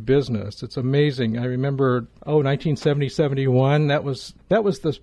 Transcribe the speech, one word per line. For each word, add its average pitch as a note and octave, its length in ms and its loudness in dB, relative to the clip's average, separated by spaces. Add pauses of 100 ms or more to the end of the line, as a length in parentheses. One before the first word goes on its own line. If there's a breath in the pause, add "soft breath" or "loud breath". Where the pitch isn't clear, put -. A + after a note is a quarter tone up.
business. A#2 580 0
It's B2 160 -10
amazing. C3 640 0
I A#2+ 60 -4
remember, B2+ 600 0 (220)
oh, D3+ 160 2
nineteen C#3 320 0
seventy, C#3+ 340 0
seventy-one, C3+ 800 2
that C#3+ 160 0
was, C3+ 320 -8 (140)
that G#3+ 140 2
was G3+ 160 0
the D3+ 240 -2